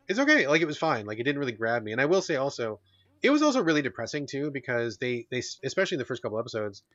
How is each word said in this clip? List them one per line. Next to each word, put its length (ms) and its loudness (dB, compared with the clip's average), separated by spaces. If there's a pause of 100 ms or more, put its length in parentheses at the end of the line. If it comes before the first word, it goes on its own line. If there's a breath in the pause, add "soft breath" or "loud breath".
it's 100 0
okay." 300 4
Like, 140 6
it 40 0
was 120 -4
fine, 280 0
like, 120 -8
it 60 -2
didn't 140 0
really 140 -2
grab 300 0
me. 100 -6
And 80 -2
I 60 2
will 160 4
say 140 -2
also, 440 -4 (420)
it 80 6
was 120 6
also 200 4
really 200 4
depressing 440 -4
too, 240 -4
because 480 -2
they, 320 -2
they 80 -2
s-, 240 -8
especially 340 -2
in 40 -2
the 60 -2
first 160 -6
couple 160 -4
episodes, 440 -6 (120)